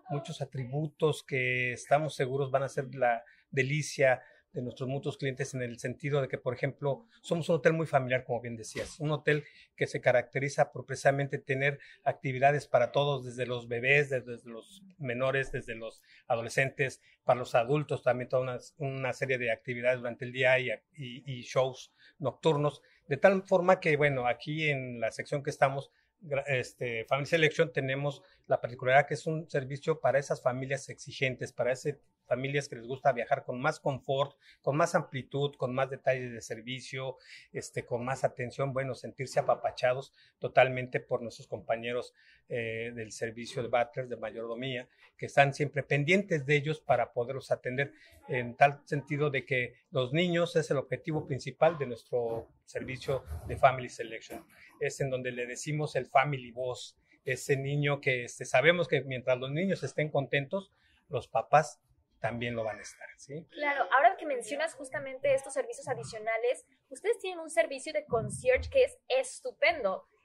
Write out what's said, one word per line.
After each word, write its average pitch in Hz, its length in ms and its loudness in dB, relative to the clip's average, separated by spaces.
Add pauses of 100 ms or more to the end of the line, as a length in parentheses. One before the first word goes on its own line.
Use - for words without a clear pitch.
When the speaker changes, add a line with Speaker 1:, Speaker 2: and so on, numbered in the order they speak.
Speaker 1:
muchos 147 320 -6
atributos 143 840 -2
que 127 500 0
estamos 143 420 2
seguros 135 340 0
van 135 140 2
a 131 60 -2
ser 139 160 -4 (100)
la 120 280 2 (280)
delicia 135 720 2 (280)
de - 100 -6
nuestros 123 260 -6
mutuos 139 300 -4
clientes 135 380 -4
en 127 80 -4
el 120 160 -8
sentido 139 420 -2
de 131 60 0
que, 135 100 -4
por 127 160 -4
ejemplo, 135 540 -2 (160)
somos 170 260 -2
un 175 60 4
hotel 160 180 6
muy 165 140 0
familiar, 127 360 2
como 117 160 -4
bien 117 160 -8
decías, 107 440 -8
un 151 100 -2
hotel 147 360 0 (300)
que 131 120 0
se - 120 -6
caracteriza 131 720 2
por 123 140 -10
precisamente 139 540 2
tener 139 400 0 (240)
actividades 139 640 2
para 120 240 4
todos, 139 340 0
desde 123 220 -6
los 120 200 -6
bebés, 135 440 4
desde 120 360 -6
los 113 360 -16 (160)
menores, 135 520 0
desde 123 220 -6
los 113 300 -12 (240)
adolescentes, 131 760 0 (220)
para 123 160 4
los 123 160 -2
adultos, 135 480 2
también 123 260 0
toda 127 140 2
una, 123 160 -6 (180)
una 135 360 -2
serie 131 260 0
de 120 120 0
actividades 120 500 0
durante 120 240 -8
el 123 60 -8
día 131 280 4
y, 127 100 -2
y, 123 720 -10
y - 20 -12
shows 131 500 -2 (280)
nocturnos, 147 640 0 (240)
de 139 100 0
tal 190 300 6
forma 185 320 4
que, 156 180 2
bueno, 135 300 2
aquí 151 420 -2
en 127 300 -4
la 113 120 0
sección 143 300 -4
que 135 80 -6
estamos, 139 400 0 (320)
gra-, 139 240 -4
este, 123 600 -4
Family 139 200 0
Selection, 156 480 2
tenemos 139 480 -2 (240)
la - 160 0
particularidad 127 460 4
que 156 80 -4
es - 100 -8
un 160 240 -4
servicio 143 500 -2
para 131 200 4
esas 143 240 -2
familias 131 460 -2
exigentes, 127 600 -4
para 120 200 0
ese 139 280 -4 (260)
familias 135 440 -2
que 131 80 -12
les 113 100 -14
gusta 135 240 2
viajar 117 320 0
con 127 180 -6
más 156 200 -2
confort, 139 560 -2 (240)
con 143 160 0
más 170 180 2
amplitud, 143 600 -2
con 127 200 -4
más 135 140 0
detalles 131 420 -2
de 113 100 -12
servicio, 127 760 -8 (340)
este, - 340 -8
con 120 200 -4
más 135 180 -2
atención, 131 480 -2
bueno, 131 240 -4
sentirse 131 460 -4
apapachados 127 720 0 (260)
totalmente 127 600 2
por 120 200 -2
nuestros 117 260 -12
compañeros, 117 640 -4 (340)
eh, 117 480 -6
del 110 160 -10
servicio 117 500 -8
de 117 60 -6
butlers, 120 420 0
de 117 60 -8
mayordomía, 117 720 -6 (300)
que - 80 -10
están 139 280 6
siempre 139 300 -2
pendientes 151 600 2
de 147 100 4
ellos 147 240 0
para 120 320 2
poderlos 131 400 -4
atender 127 400 -2 (380)
en 123 260 -2
tal 143 300 6
sentido 147 440 -2
de 131 160 -2
que 123 280 -2 (180)
los 127 220 0
niños 170 420 2
es 160 160 2
el 151 60 0
objetivo 147 500 -4
principal 147 500 2
de 139 100 -4
nuestro 117 600 -4 (160)
servicio 127 600 -6 (220)
de 127 100 -6
Family 127 320 4
Selection. 113 580 -12 (320)
Es 143 220 -2
en 135 80 -2
donde 127 240 -4
le 123 120 -6
decimos 147 520 -4
el 123 100 -2
Family 131 440 2
Boss, 123 460 -8 (280)
ese 135 320 0
niño 143 420 0
que, 127 240 0
este, 120 220 -12
sabemos 165 420 4
que 143 140 2
mientras 127 360 0
los 131 140 -6
niños 170 320 0
estén 151 260 -4
contentos, 143 640 -2 (380)
los 127 180 -4
papás 147 540 2 (380)
también 117 360 -4
lo 113 80 -2
van 104 160 -6
a - 20 -16
estar, - 360 -18
¿sí? 147 340 -14
Speaker 2:
Claro, 285 400 -2
ahora 302 240 6
que 359 100 -10
mencionas 294 500 -4
justamente 277 580 -2
estos 523 220 -2
servicios 302 340 -6
adicionales, 226 760 -2 (220)
ustedes 427 320 -2
tienen 370 200 -6
un 320 100 -10
servicio 311 420 0
de 302 140 -2
concierge 240 640 2
que 269 160 6
es - 120 -2 (120)
estupendo. 254 1000 0 (180)